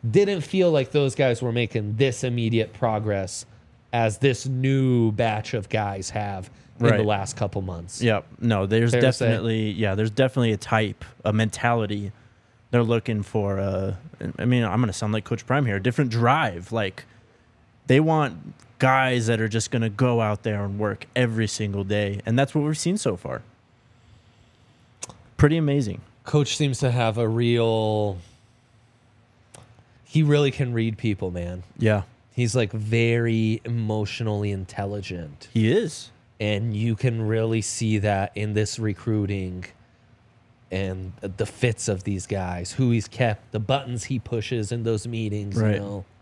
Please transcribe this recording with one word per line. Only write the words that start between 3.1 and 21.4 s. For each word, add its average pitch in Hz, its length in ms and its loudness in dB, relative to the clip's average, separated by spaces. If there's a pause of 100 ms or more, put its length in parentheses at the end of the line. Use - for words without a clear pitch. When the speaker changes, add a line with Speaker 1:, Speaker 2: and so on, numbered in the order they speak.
Speaker 1:
as 113 240 2
this 131 280 2
new 131 680 2
batch 107 400 -2
of 107 160 -4
guys 101 400 -2
have 101 400 -6 (300)
in 117 80 4
Speaker 2:
Right. 110 100 6
Speaker 1:
the 107 60 2
last 101 340 0
couple 101 240 -2
months. 90 400 -8
Speaker 2:
Yep. 113 240 2 (160)
No, 107 240 2
there's 113 260 4
Speaker 1:
Fair 120 100 4
to 127 120 6
say. 127 140 -2
Speaker 2:
definitely, 110 440 0
yeah, 98 240 0
there's 110 140 0
definitely 123 420 2
a 104 60 0
type, 110 480 -2 (180)
a - 80 2
mentality 107 800 0 (600)
they're 120 120 4
looking 113 380 0
for. 98 380 -2
Uh, 95 340 -2 (460)
I - 60 -2
mean, 123 180 2
I'm 104 180 0
gonna 110 100 0
sound 107 220 -4
like 107 100 -4
Coach - 220 -6
Prime 139 220 2
here, 101 80 0
a 98 80 0
different 127 260 0
drive. 117 640 0
Like, 104 340 -4 (800)
they 131 140 6
want 156 560 0 (240)
guys 127 480 4
that 113 120 2
are 110 80 0
just 110 220 -2
gonna 113 220 0
go 120 300 2
out 107 200 0
there 104 240 -2
and 101 140 -6
work 104 260 -2 (100)
every 113 320 2